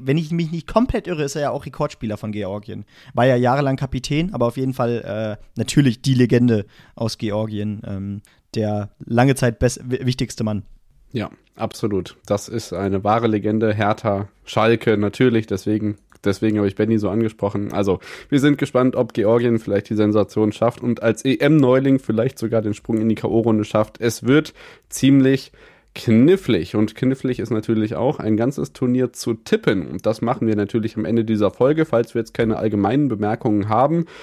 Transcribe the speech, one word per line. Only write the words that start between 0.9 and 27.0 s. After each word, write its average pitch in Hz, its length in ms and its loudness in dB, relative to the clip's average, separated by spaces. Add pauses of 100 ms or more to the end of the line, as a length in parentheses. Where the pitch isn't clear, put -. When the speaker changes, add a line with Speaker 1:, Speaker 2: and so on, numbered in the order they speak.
Speaker 1:
irre, 160 180 -4
ist 139 120 -6
er 151 60 -4
ja 135 80 -2
auch 127 160 -8
Rekordspieler 127 500 -6
von 107 160 -8
Georgien. 101 540 -8 (260)
War 120 140 4
ja 131 100 4
jahrelang 135 400 0
Kapitän, 143 560 -4
aber 117 140 0
auf 120 100 -4
jeden 131 160 -4
Fall, 110 640 -4
äh, - 60 -20 (140)
natürlich 120 420 2
die 135 140 2
Legende 120 500 4 (300)
aus - 240 -6
Georgien, 107 680 -4
ähm, 101 360 -8 (320)
der 104 340 -2 (160)
lange 123 300 4
Zeit 123 240 -2
best-, 123 260 0
wi-, 127 220 -4
wichtigste 127 360 -4
Mann. 107 200 -4 (500)
Speaker 2:
Ja, 107 160 -6 (260)
absolut. 101 680 -6
Das - 240 -2
ist - 240 -10
eine 98 320 -2
wahre 117 240 2
Legende. 107 460 0
Hertha, 104 540 0 (160)
Schalke, 113 520 2
natürlich. 110 500 2
Deswegen, 104 500 -4 (280)
deswegen 104 340 0
habe 104 80 2
ich 101 80 -2
Benny 110 240 2
so 107 100 -2
angesprochen. 104 640 -2
Also, 98 280 0 (300)
wir 143 100 2
sind 143 180 4
gespannt, 127 380 0
ob 123 180 -2
Georgien 117 460 2
vielleicht 101 300 -2
die 113 40 -4
Sensation 107 560 2
schafft - 320 -2
und 120 220 -2
als 113 200 0
E-M-Neuling 135 760 4
vielleicht 113 380 -2
sogar 113 240 -2
den 104 120 -2
Sprung 110 260 -4
in 110 80 0
die 110 60 2
K-O-Runde 110 500 2
schafft. - 360 -2
Es 113 240 -4
wird 139 300 2 (340)
ziemlich 135 640 2 (440)
knifflig. 117 760 2
Und 107 220 0
knifflig 131 420 -2